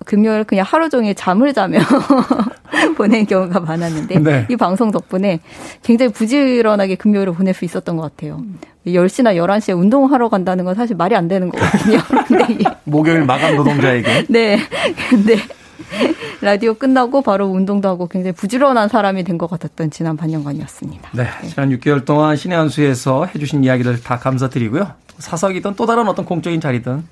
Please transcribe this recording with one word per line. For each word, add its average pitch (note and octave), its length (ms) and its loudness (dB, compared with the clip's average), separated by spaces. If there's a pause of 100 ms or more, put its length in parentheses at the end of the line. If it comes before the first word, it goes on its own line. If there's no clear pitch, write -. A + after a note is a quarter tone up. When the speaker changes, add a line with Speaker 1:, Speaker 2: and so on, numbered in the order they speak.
Speaker 1:
금요일 G#3+ 380 0
그냥 F#3+ 240 0
하루 D#4+ 220 0
종일 A3 260 0
잠을 A#3+ 380 2
자며 F#3+ 260 0 (560)
<laughs> - 640 -2
보낸 G#3+ 280 2
경우가 F#3+ 340 0
많았는데 E3 600 -2
Speaker 2:
네. D3 300 2
Speaker 1:
이 B3 60 0
방송 G#3+ 360 0
덕분에 F#3 480 -2 (440)
굉장히 A#3 300 4
부지런하게 A3 840 2
금요일을 G3 380 0
보낼 F#3 200 0
수 - 120 -6
있었던 F3 320 -6
것 D#3+ 60 -4
같아요. D3+ 380 -10 (460)
열 F3 220 4
시 - 120 -2
나 A3 140 4
열한 F3+ 240 0
시에 G3+ 160 -2
운동하러 A#3+ 540 4
간다는 F#3 360 -2
건 F3+ 100 -2
사실 A#3 200 -2
말이 F3 200 2
안 F3 120 0
되는 F#3 220 0
거거든요. G3+ 500 2 (140)
<laughs> G#4+ 140 2
근데 - 260 4
이 G#3+ 100 0 (220)
Speaker 2:
목요일 D#3 400 2
마감 C3+ 300 2
노동자에게. C3+ 760 2
Speaker 1:
네. A3+ 280 2 (520)
근데 A3+ 260 4 (1080)
라디오 G#3+ 320 0
끝나고 C4 480 2
바로 G3 260 0
운동도 G3 420 0
하고 F3+ 180 -4
굉장히 F#3 260 -4
부지런한 A#3+ 560 2
사람이 G3 340 0
된 E3+ 140 -4
것 E3+ 120 -4
같았던 E3 420 -6
지난 D#3+ 260 -4
반년간이었습니다. D3+ 960 -8
Speaker 2:
네, A#2+ 140 -2 (140)
Speaker 1:
네. - 60 -12
Speaker 2:
지난 C#3 240 -2
육 A#2+ 100 -2
개월 C#3 240 0
동안 D3+ 300 2
신의 F3 220 -2
한 D#3 120 2
수에서 C#3 560 0
해주신 D3 380 -2
이야기들 B2 380 2
다 B2 160 -4
감사드리고요. B2+ 680 -2 (320)
사석이든 F#3+ 560 -4
또 A#3+ 100 -4
다른 A#3 220 2
어떤 F#3 180 -2
공적인 E3+ 340 -4
자리든 C3 520 -4